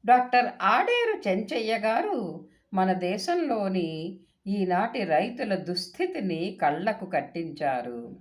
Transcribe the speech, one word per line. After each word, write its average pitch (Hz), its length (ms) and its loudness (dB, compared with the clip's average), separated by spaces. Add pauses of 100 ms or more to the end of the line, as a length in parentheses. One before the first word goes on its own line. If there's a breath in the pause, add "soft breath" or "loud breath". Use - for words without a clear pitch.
డాక్టర్ 247 460 6 (100)
ఆడేరు 392 680 2
చెంచయ్య 220 480 0
గారు 220 680 -2 (280 loud breath)
మన 190 200 4
దేశంలోని 190 1300 -2 (280 loud breath)
ఈనాటి 202 560 0
రైతుల 202 520 0
దుస్థితిని 185 1040 -4
కళ్లకు 175 440 0
కట్టించారు. 131 1160 -4